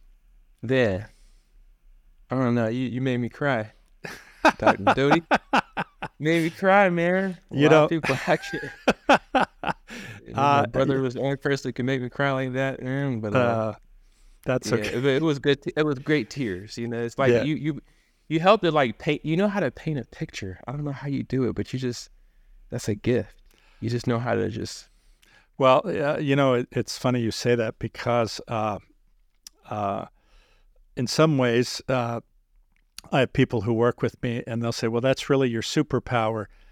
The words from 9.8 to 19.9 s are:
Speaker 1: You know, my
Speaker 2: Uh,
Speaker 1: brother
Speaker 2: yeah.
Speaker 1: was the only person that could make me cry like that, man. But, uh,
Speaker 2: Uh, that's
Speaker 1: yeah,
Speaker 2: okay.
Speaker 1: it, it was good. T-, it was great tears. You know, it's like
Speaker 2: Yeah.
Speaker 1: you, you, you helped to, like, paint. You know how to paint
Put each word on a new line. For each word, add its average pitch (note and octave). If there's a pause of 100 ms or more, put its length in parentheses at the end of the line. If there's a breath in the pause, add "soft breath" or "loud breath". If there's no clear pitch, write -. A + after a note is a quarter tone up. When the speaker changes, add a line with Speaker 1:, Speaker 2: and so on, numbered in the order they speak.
Speaker 1:
You -
know, C3+
my - (200)
Speaker 2:
Uh, -
Speaker 1:
brother C3+
Speaker 2:
yeah. C3+
Speaker 1:
was B2+
the A#2
only C#3
person C#3
that A#2+
could B2
make C3
me B2
cry C#3
like C3
that, C3+
man. C3
But, G#2+
uh, -
Speaker 2:
Uh, A2+ (680)
that's B2+
Speaker 1:
yeah, A#2+
Speaker 2:
okay. G#2+ (100)
Speaker 1:
it, B2+
it C#3
was D3+
good. C#3
T-, -
it D3+
was C#3
great D3
tears. G#2
You A#2
know, A#2
it's A#2
like C3+
Speaker 2:
Yeah. A#2+
Speaker 1:
you, D3+
you, C#3+ (460)
you D#3
helped G3+
to, E3
like, C#3
paint. -
You D#3
know G3
how G3+
to D3
paint D3+